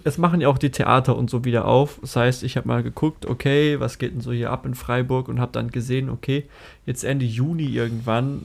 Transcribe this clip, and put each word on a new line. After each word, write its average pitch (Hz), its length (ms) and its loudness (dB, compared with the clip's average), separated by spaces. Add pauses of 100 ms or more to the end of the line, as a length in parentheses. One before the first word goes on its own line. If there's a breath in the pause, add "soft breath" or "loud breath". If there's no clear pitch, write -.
es 143 120 0
machen 170 240 4
ja 135 80 4
auch 131 100 4
die 143 120 2
Theater 127 460 4
und 117 120 0
so 120 160 -2
wieder 117 220 2
auf. 135 340 4
Das - 160 -12
heißt, 123 280 2
ich 127 120 -4
hab 120 80 -2
mal 120 200 0
geguckt, 151 420 -2
okay, 143 540 2
was 120 180 -4
geht - 160 -4
denn 120 60 -4
so 120 120 -8
hier 117 200 -2
ab - 120 -6
in 123 100 -6
Freiburg 127 540 -2
und 120 120 -2
hab 123 120 -2
dann 117 200 -4
gesehen, 131 360 -2
okay, 135 360 -2 (420 loud breath)
jetzt 123 180 -6
Ende 135 220 0
Juni 147 400 -2
irgendwann 117 800 -2